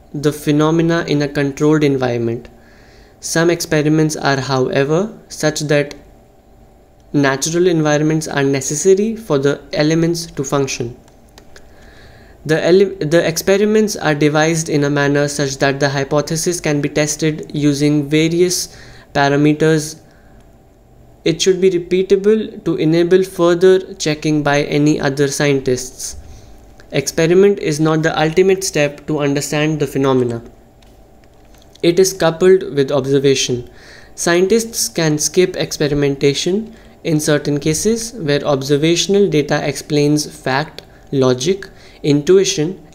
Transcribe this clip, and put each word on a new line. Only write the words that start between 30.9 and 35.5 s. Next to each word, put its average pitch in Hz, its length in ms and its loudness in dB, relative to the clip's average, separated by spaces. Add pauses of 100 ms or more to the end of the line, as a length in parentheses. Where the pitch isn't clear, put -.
It 170 160 2
is 190 160 2
coupled 180 600 2
with 139 160 0
observation. 135 800 0 (460)
Scientists 190 760 0
can 156 300 -2
skip 180 360 0